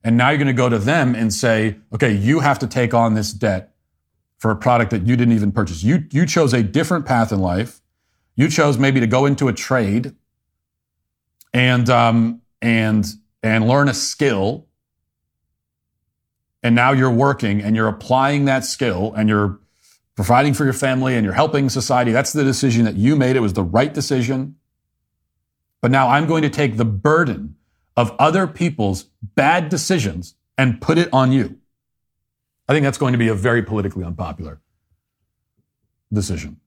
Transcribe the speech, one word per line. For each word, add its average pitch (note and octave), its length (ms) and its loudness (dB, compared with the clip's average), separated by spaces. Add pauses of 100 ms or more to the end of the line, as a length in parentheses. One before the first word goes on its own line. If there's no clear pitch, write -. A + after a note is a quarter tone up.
And A#2 120 2
now - 140 4
you're D3+ 80 0
gonna C#3 160 0
go B2 160 2
to A#2 80 0
them B2 380 0
and A2 180 -2
say, A2 440 0 (160)
"Okay, A2+ 200 0
you A#2+ 280 0
have C#3 180 2
to C3 80 -4
take A#2+ 260 -2
on A#2 200 2
this G#2+ 200 -4
debt G2 400 -4 (640)
for A2 140 -2
a G2+ 40 0
product A#2 360 2
that G#2 160 -2
you B2 80 2
didn't A#2 180 2
even G#2 180 2
purchase. F2 320 -4
You, C#3+ 280 0
you D#3+ 140 2
chose D3 280 2
a A#2+ 80 2
different D#3 440 -2
path A#2 260 0
in G2+ 80 0
life. F#2+ 420 -4 (540)
You D3 140 2
chose D3 280 2
maybe C3+ 220 2
to A#2 80 2
go B2+ 180 2
into C#3 220 0
a A#2 60 0
trade A#2+ 600 -2 (1400)
and, B2 340 2
um, A#2 520 2 (200)
and, A2 420 0 (380)
and A2 260 0
learn C#3 220 4
a B2 60 -4
skill. A2+ 720 -2 (1900)
And A#2 140 2
now B2 160 4
you're C3 180 2
working A#2 540 0
and G#2+ 120 0
you're A2 120 0
applying C3+ 580 0
that C3 180 0
skill G#2+ 540 -4
and G#2+ 100 0
you're G#2 320 0 (540)
providing B2 400 2
for D3 120 -2
your C3 80 0
family C3 420 -2
and A2+ 80 0
you're F#2+ 100 -2
helping C#3+ 340 0
society. B2 440 0
That's C3+ 200 0
the D3+ 120 0
decision A#2+ 420 2
that G#2 100 -2
you A#2+ 200 2
made. C3 200 2
It C3 40 2
was G#2 140 0
the G2 100 -2
right A2+ 280 0
decision. C3+ 640 -4 (1300)
But A#2+ 80 0
now C3 200 2
I'm D3 180 2
going D#3+ 160 0
to D3 60 0
take C#3 280 -2
the A#2 80 0
burden C3 680 -2 (400)
of A#2+ 240 0
other D#3+ 260 2
people's B2 600 -4 (280)
bad D#3 360 0
decisions G#2+ 680 -4 (240)
and B2+ 200 0
put D#3+ 200 0
it E3+ 120 0
on C3 200 2
you." C3 260 -2 (1120)
I C3+ 40 2
think D3+ 100 0
that's C#3 140 -2
going B2+ 160 0
to B2 40 0
be A#2 120 2
a A2+ 40 0
very A2+ 300 0
politically G2 400 -6
unpopular E2 560 -12 (1500)
decision. F2 560 -6